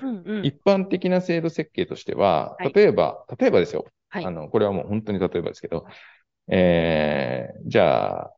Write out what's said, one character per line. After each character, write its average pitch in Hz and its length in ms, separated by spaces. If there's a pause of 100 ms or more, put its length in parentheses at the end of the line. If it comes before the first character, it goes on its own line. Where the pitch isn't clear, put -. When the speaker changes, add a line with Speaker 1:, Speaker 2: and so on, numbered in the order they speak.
Speaker 1:
う 269 40
ん 208 180
う 208 180
ん。 165 40
Speaker 2:
一 139 80 (100)
般 196 200
的 185 260
な 180 100
制 170 200
度 165 100
設 156 220
計 - 140
と - 100
し - 80
て - 100
は、 82 440
Speaker 1:
は 185 80
い。 - 60
Speaker 2:
例 202 160
え 131 40
ば、 85 320 (140)
例 254 100
え - 20
ば 127 80
で 85 80
す - 80
よ。 - 120 (220)
Speaker 1:
は 196 120
い。 160 40
Speaker 2:
あ 92 60
の、 80 180
こ 117 100
れ 107 80
は 101 60
も - 120
う - 20
本 107 160
当 104 100
に 95 60
例 90 160
え 87 60
ば 82 80
で - 60
す - 60
け - 80
ど、 82 180 (600)
え 76 1080
ー、 - 120
じ 113 120
ゃ 50 400
あ、 - 180